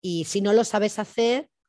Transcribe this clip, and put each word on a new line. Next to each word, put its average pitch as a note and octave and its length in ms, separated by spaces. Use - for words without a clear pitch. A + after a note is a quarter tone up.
Y E3+ 240
si - 140
no G3+ 140
lo A3 100
sabes G#3 360
hacer, A#3 500